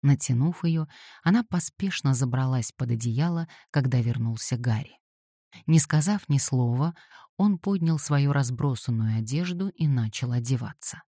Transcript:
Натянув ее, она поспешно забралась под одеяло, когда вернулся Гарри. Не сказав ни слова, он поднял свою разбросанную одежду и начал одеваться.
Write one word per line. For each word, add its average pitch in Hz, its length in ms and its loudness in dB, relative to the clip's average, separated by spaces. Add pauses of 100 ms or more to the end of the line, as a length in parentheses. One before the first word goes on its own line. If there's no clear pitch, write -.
Натянув 139 600 0
ее, 160 220 0 (360)
она 220 220 2
поспешно 175 680 -2
забралась 127 580 -2
под 123 200 -4
одеяло, 139 560 -2 (220)
когда 131 300 2
вернулся 117 560 -2
Гарри. 120 420 -2 (680)
Не 160 120 6
сказав 156 500 2
ни 139 100 2
слова, 127 560 0 (420)
он 196 220 2
поднял 165 400 0
свою 143 340 2
разбросанную 120 840 0
одежду 175 500 -4
и - 180 -2
начал 123 460 0
одеваться. 120 680 -4 (120)